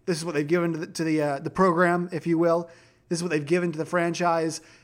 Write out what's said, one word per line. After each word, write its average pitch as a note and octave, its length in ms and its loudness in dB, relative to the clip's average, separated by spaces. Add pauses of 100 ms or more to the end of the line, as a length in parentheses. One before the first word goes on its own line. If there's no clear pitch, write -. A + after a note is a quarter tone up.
this E3+ 140 -2
is E3 60 -8
what E3 100 -6
they've D3 120 -2
given E3+ 260 2
to D#3 60 -6
the, E3 80 -8
to - 160 -6
the, D#3 200 0
uh, C#3+ 160 -2
the D3+ 100 -8
program, F3 600 2
if E3 160 -6
you E3 100 2
will. E3+ 320 2 (400)
This E3+ 100 -2
is E3+ 40 -4
what F3+ 80 -4
they've D3+ 140 0
given F3 260 0
to D#3 60 -8
the D#3 80 -4
franchise. E3+ 760 0 (220)